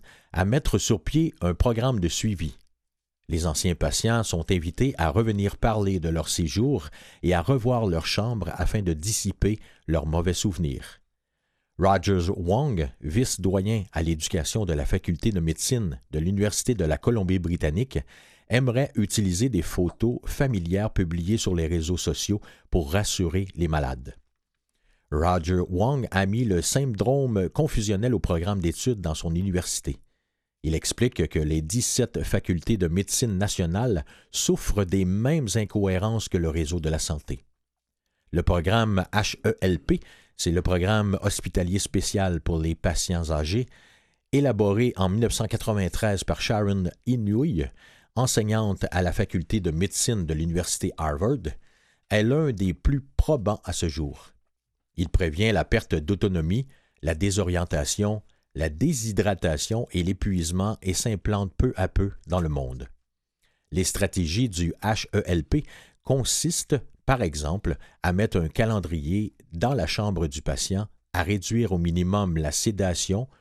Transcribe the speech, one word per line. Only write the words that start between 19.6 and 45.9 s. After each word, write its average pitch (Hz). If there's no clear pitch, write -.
photos 104
familières 104
publiées 85
sur 95
les 82
réseaux 85
sociaux -
pour 76
rassurer 95
les 82
malades. 65
Roger 87
Wong 113
a 95
mis 113
le 92
syndrome 120
confusionnel 110
au 95
programme 92
d'études 92
dans 80
son 85
université. 87
Il 80
explique -
que -
les 78
dix-sept 113
facultés 98
de 90
médecine 95
nationale 95
souffrent -
des 92
mêmes 117
incohérences 104
que 95
le 82
réseau 82
de 78
la 78
santé. -
Le 85
programme 95
H 104
E 107
L 90
P, -
c'est 87
le 85
programme 95
hospitalier 95
spécial 95
pour 85
les 80
patients 85
âgés, 80
élaboré 113
en 95
mille 104
neuf 107
cent 110
quatre-vingt-treize 101